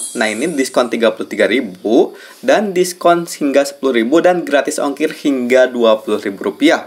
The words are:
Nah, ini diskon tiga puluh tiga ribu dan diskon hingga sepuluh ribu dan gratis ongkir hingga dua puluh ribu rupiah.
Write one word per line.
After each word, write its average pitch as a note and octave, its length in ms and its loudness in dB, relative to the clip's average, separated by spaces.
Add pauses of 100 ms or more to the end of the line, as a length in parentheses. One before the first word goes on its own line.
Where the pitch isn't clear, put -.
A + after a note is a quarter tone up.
(160)
Nah, A2+ 140 0
ini A2 240 -4
diskon B2+ 400 -2
tiga A2+ 180 2
puluh - 140 -8
tiga G2+ 240 0
ribu A2 640 0 (260)
dan E3+ 300 2
diskon F3 560 0
hingga C#3+ 400 0
sepuluh A#2+ 400 0
ribu D3+ 160 2
dan F3 240 2
gratis C#3+ 320 -2
ongkir C#3+ 340 -2
hingga B2+ 540 2
dua A#2+ 320 2
puluh G#2+ 240 -4
ribu G2 320 -6
rupiah. C#3+ 340 0